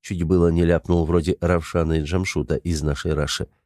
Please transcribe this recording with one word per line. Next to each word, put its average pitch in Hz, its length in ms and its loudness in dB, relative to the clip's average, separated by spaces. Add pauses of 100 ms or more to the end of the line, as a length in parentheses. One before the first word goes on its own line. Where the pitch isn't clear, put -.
Чуть 87 240 -6
было 85 240 4
не 85 160 2
ляпнул 85 400 2
вроде 82 360 0
Равшана 85 520 0
и 80 100 0
Джамшута 80 540 -2
из 82 260 -4
нашей 73 300 -2
Раши. 73 340 -4 (200)